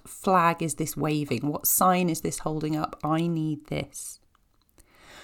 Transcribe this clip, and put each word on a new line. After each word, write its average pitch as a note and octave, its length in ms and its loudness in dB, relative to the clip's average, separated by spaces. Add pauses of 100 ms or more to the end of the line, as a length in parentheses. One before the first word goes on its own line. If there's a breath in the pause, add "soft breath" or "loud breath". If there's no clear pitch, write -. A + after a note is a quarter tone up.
flag E3+ 580 2
is D#3+ 120 -2
this D3+ 200 -4
waving? D3 520 -2
What D3+ 200 -2
sign F#3 420 4
is D#3+ 120 -2
this - 180 -4
holding D#3 380 -2
up? D#3 260 -4
"I D#3+ 240 0
need D#3 400 -2
this." - 540 -8 (1040 loud breath)